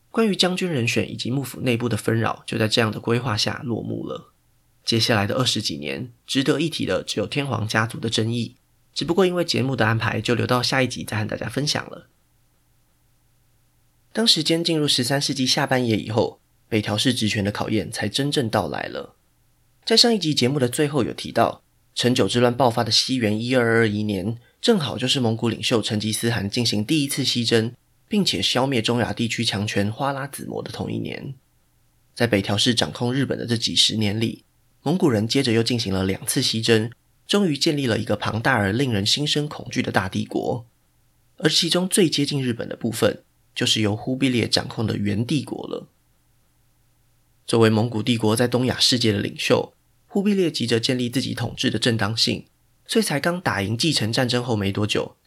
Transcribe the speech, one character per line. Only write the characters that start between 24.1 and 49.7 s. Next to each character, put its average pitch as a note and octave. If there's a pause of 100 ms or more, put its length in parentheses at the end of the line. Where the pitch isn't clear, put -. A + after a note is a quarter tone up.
正 A3+
好 C3+
就 B2+
是 C#3
蒙 A2+
古 A2+
领 G#2+
袖 A2+
成 G#2+
吉 G#2+
思 A#2
汗 G2
进 A#2+
行 G#2+
第 D3
一 C#3
次 C3+
西 B2
征， A2+ (340)
并 G#3
且 F#2+
消 B2+
灭 C3
中 A#2+
亚 G2
地 A#2
区 A2+
强 G#2+
权 G#2
花 C#3
剌 C3+
子 -
模 -
的 -
同 -
一 A2+
年。 - (800)
在 A#2
北 G#2
条 G#2
氏 A#2+
掌 D#2
控 B2
日 C3+
本 -
的 -
这 A#2
几 -
十 -
年 G#2+
里， - (380)
蒙 E3
古 F3+
人 A2
接 C3+
着 B2+
又 A2+
进 A#2
行 G2
了 F#2+
两 G2
次 -
西 A2+
征， A2+ (360)
终 G3+
于 C#3+
建 D3+
立 C#3+
了 A2
一 G#2
个 G#2+
庞 A2
大 C3+
而 G2+
令 B2+
人 G2+
心 C#3+
生 D3+
恐 -
惧 B2+
的 -
大 F#2+
帝 G#2+
国。 - (720)
而 F#3
其 D#3+
中 F3+
最 D#3+
接 C#3+
近 C#3
日 B2
本 -
的 -
部 A#2
分， - (300)
就 B2+
是 A2+
由 G#2
忽 C3
必 C3+
烈 G#2+
掌 -
控 A#2
的 G#2+
元 G2+
帝 C#3+
国 -
了。 G1+ (1600)
作 A#2
为 A2
蒙 A2
古 G#2+
帝 A#2+
国 G#2+
在 B2
东 B2
亚 -
世 -
界 A2+
的 G2+
领 -
袖， - (320)